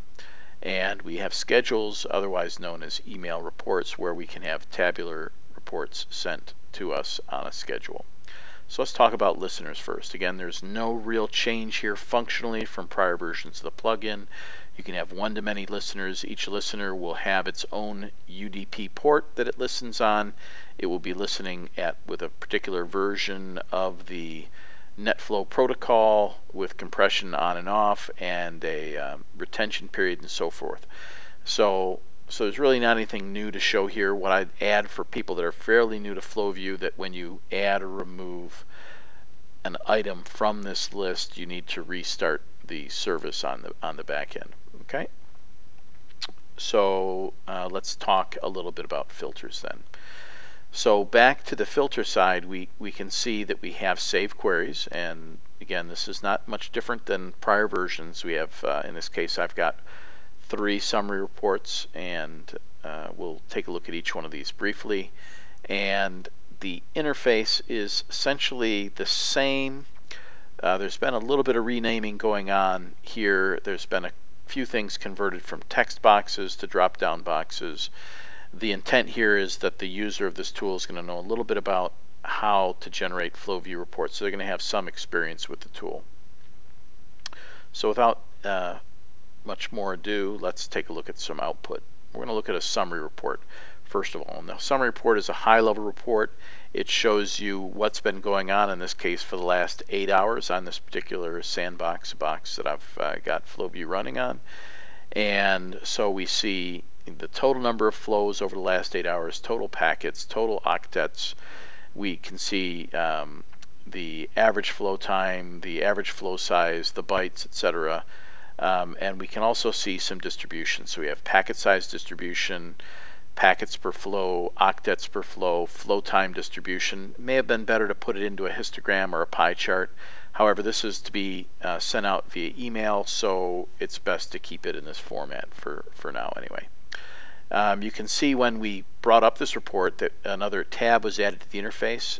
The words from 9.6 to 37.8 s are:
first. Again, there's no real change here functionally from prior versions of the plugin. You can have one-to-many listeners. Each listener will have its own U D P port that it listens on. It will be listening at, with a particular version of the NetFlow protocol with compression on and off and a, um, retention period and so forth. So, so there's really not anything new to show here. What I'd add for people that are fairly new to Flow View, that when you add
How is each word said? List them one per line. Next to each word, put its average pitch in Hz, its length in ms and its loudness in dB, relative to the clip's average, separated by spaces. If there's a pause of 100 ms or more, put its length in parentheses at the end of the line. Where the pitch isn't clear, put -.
first. - 360 -2
Again, 92 240 0
there's 90 260 -4
no 113 300 -2
real 110 340 0
change 113 500 0
here 104 180 0
functionally 113 680 0
from 92 220 -4
prior 90 300 2
versions 82 420 -2
of - 40 -4
the - 200 -4
plugin. 104 440 0 (480)
You 87 80 -4
can 90 120 -4
have 85 160 -2
one-to-many 104 560 -2
listeners. 98 580 -2
Each - 220 -4
listener 101 480 -2
will 85 200 -2
have 95 320 0
its - 240 -4
own 104 380 -2 (180)
U 98 220 -4
D 98 160 -4
P 104 240 -4
port 147 360 2 (100)
that 123 140 2
it - 100 -2
listens 120 420 -2
on. 107 320 4 (460)
It 98 80 0
will 87 120 0
be 90 140 -2
listening 92 640 -2
at, 85 200 0 (100)
with 87 160 -2
a 80 60 -2
particular 95 560 0
version 98 760 0 (120)
of 92 360 0
the 82 380 -4 (520)
NetFlow 104 520 0
protocol 110 880 4 (160)
with 95 240 -2
compression 92 580 2
on 87 220 2
and 87 100 -4
off 104 500 2
and 87 460 -2
a, 78 320 -2
um, 71 300 -4 (120)
retention 104 520 -2
period 92 320 0
and - 80 -4
so 82 200 0
forth. - 380 -4 (560)
So, 95 560 2 (300)
so - 160 0
there's 101 140 0
really 131 200 6
not 117 160 6
anything 101 380 0
new 104 180 -2
to 98 80 -2
show 98 280 4
here. 101 280 2
What 95 160 4
I'd 95 300 4
add 104 280 4
for 95 140 -2
people 98 320 -2
that 87 80 0
are 85 80 2
fairly 110 480 4
new 101 140 -2
to 95 80 -4
Flow 101 320 0
View, 95 240 -4
that 90 200 -2
when 92 140 -2
you 90 300 -4 (100)
add 98 300 2